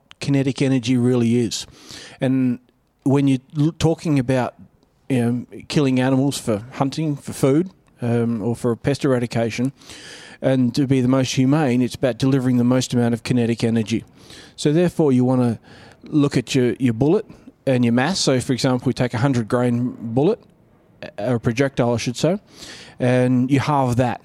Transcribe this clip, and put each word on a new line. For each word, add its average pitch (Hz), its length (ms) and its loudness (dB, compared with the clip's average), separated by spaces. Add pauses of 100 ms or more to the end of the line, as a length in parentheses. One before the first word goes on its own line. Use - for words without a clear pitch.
(200)
kinetic 139 440 -2
energy 131 340 0
really 120 400 2
is. - 300 -4 (520)
And 127 400 0 (440)
when 139 240 2
you're 131 120 2 (180)
l-, 151 160 2
talking 160 440 0
about, 127 380 -2 (520)
you 123 160 0
know, 120 220 -2 (220)
killing 135 320 0
animals 131 400 2
for 110 320 -4
hunting, 147 440 -4
for 113 160 -14
food, 147 380 0 (320)
um, 117 400 -2
or 117 140 -2
for 120 200 -2
pest 143 300 -4
eradication, 120 640 -2 (720)
and 131 320 0
to 143 140 0
be 131 120 2
the 123 80 2
most 131 280 0
humane, 131 480 2
it's 113 100 -4
about 120 240 -2
delivering 131 400 2
the 120 60 2
most 127 280 2
amount 120 220 2
of 113 80 -6
kinetic 120 420 0
energy. 113 400 -2 (520)
So 147 180 -2
therefore, 165 380 2
you 123 120 4
wanna 123 360 0 (460)
look 143 300 0
at 127 200 -2
your, 123 240 2
your 123 140 0
bullet 147 340 0 (400)
and 123 180 2
your 117 80 2
mass. 143 260 0
So, 131 220 2
for 135 120 -2
example, 127 340 0
we 120 60 0
take 127 200 -2
a 113 60 -2
hundred 120 280 0
grain 123 520 0
bullet, 117 400 0 (800)
or 120 160 -2
a 113 40 -2
projectile, 127 540 0
I 117 40 0
should 120 200 -6
say, 180 220 0 (580)
and 127 540 2
you 139 80 4
halve 131 380 0
that 120 280 -2